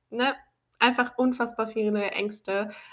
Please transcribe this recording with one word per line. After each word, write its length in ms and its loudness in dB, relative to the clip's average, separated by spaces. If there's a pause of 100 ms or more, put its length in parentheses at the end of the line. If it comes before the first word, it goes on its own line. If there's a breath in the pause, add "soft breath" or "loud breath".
(100)
ne, 240 0 (480)
einfach 340 2
unfassbar 520 0
viele 420 0
Ängste, 600 -4 (220 loud breath)